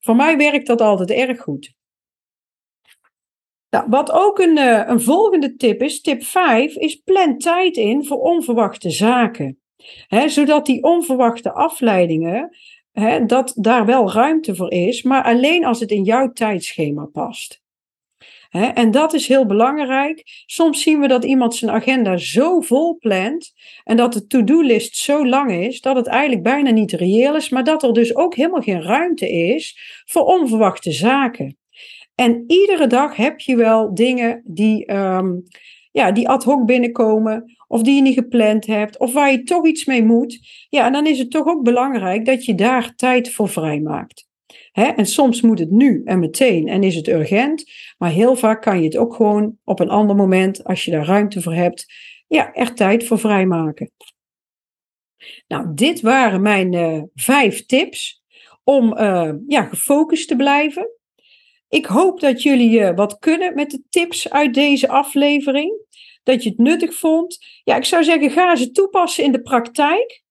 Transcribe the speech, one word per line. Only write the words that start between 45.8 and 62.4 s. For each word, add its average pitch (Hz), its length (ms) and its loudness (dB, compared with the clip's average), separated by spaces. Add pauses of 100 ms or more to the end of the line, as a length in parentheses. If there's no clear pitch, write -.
en 185 140 -2
meteen 170 500 0
en 190 140 0
is 190 120 0
het 160 140 -6
urgent, 220 600 -2 (280)
maar 175 120 -2
heel 226 260 2
vaak 220 260 0
kan 190 160 0
je 165 60 2
het 156 120 -2
ook 233 180 -2
gewoon 208 500 0
op 190 160 -4
een 180 100 0
ander 208 260 2
moment, 190 480 2
als 185 200 -4
je 170 60 -6
daar 151 160 -2
ruimte 196 360 0
voor 165 120 -6
hebt, 175 320 -2 (400)
ja, - 280 -2
er 240 200 -4
tijd 220 300 0
voor 226 140 -2
vrijmaken. 185 720 -2 (1600)
Nou, 160 260 -8
dit 294 260 0
waren 226 420 2
mijn, 190 320 0
eh, 165 280 -2 (120)
vijf 254 520 0
tips - 560 -4 (420)
om, 262 280 2
eh, 180 400 0 (140)
ja, 277 160 0
gefocust 311 640 -2
te 277 80 -2
blijven. 285 540 -2 (800)
Ik - 160 -2
hoop 359 340 2
dat 262 220 0